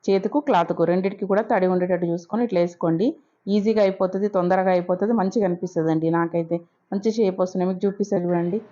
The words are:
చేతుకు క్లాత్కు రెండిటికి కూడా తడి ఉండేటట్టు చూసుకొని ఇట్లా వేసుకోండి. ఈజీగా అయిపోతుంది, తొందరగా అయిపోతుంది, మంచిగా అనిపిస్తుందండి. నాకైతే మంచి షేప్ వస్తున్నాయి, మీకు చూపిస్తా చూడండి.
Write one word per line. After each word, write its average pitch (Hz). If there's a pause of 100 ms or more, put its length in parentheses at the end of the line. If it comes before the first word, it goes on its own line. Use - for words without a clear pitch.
చేతుకు 196 (100)
క్లాత్కు 170
రెండిటికి 190
కూడా 202
తడి 190
ఉండేటట్టు 180
చూసుకొని 180
ఇట్లా 180
వేసుకోండి. 175 (480)
ఈజీగా 214
అయిపోతుంది, 190
తొందరగా 185
అయిపోతుంది, 180
మంచిగా 196
అనిపిస్తుందండి. 160 (120)
నాకైతే 170 (360)
మంచి 202
షేప్ 190
వస్తున్నాయి, 180
మీకు 185
చూపిస్తా 196
చూడండి. 175 (140)